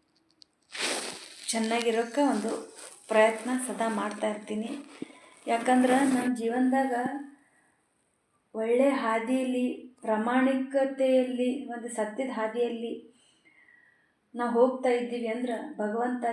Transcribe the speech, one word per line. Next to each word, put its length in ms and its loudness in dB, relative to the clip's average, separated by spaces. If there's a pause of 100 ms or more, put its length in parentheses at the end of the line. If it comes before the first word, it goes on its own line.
(1500)
ಚೆನ್ನಾಗಿರೋಕ್ಕೆ 760 0
ಒಂದು 560 -2 (300)
ಪ್ರಯತ್ನ 420 4 (180)
ಸದಾ 200 -4
ಮಾಡ್ತಾ 400 -4
ಇರ್ತೀನಿ. 420 -6 (760)
ಯಾಕಂದ್ರೆ 520 4
ನನ್ನ 360 2
ಜೀವನದಾಗ 580 0 (1600)
ಒಳ್ಳೆ 360 4
ಹಾದಿಯಲ್ಲಿ, 1120 -2
ಪ್ರಾಮಾಣಿಕತೆಯಲ್ಲಿ, 1600 2
ಒಂದು 220 -10
ಸತ್ಯದ 420 -4
ಹಾದಿಯಲ್ಲಿ 800 -4 (1300)
ನಾವು 160 -2
ಹೋಗ್ತಾ 380 4
ಇದ್ದೀವಿ 380 0
ಅಂದ್ರೆ 500 -6
ಭಗವಂತ 560 -2